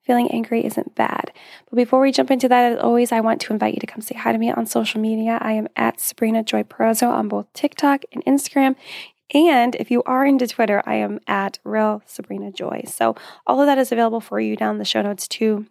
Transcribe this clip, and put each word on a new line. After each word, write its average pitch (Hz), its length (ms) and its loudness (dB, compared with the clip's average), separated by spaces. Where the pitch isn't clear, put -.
Feeling 240 300 2
angry 233 340 -2
isn't - 300 -6
bad. - 380 -2
But 226 80 -4
before 247 240 4
we 269 120 4
jump 262 180 2
into 254 180 2
that, 247 240 4
as 226 60 -2
always, 240 340 2
I 226 80 2
want 226 220 0
to - 100 -6
invite 214 220 0
you 214 60 -6
to 226 60 -8
come - 140 -14
say 233 140 -12
hi 226 180 0
to 226 60 0
me 226 120 0
on 233 140 -2
social 220 380 -2
media. 220 400 0
I 220 100 -2
am 214 240 -2
at 233 240 0
Sabrina 226 420 -2
Joy 214 200 -2
Perozo 226 480 0
on 226 180 -2
both 208 240 -6
TikTok 285 580 0
and - 140 -12
Instagram. 269 520 2
And 269 400 6
if - 160 -6
you 240 140 2
are 262 200 2
into 269 220 4
Twitter, 208 400 0
I 220 80 -2
am 208 320 -4
at 196 360 -2
Real 214 440 0
Sabrina 202 440 -12
Joy. - 360 -8
So 117 300 -2
all 262 140 2
of 285 60 6
that 285 100 4
is 262 160 0
available 226 300 0
for 208 180 -6
you 214 160 -2
down 214 200 -4
in - 20 -8
the 202 80 -6
show - 160 -2
notes - 260 -6
to 214 420 -2